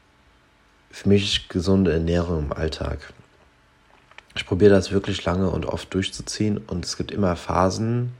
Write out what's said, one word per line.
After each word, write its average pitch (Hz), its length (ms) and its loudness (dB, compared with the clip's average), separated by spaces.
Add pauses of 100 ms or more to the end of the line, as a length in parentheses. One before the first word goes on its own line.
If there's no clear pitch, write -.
(920)
Für - 160 -6
mich 101 400 2
gesunde 95 440 2
Ernährung 82 520 0
im 71 80 -4
Alltag. 78 600 -6 (1200)
Ich - 100 -6
probiere 98 260 6
das 98 200 4
wirklich 98 320 -2
lange 90 260 0
und 82 160 -4
oft - 260 -8
durchzuziehen 104 640 -2
und 87 260 -8
es - 120 -8
gibt - 140 -6
immer 92 240 0
Phasen, 104 840 -2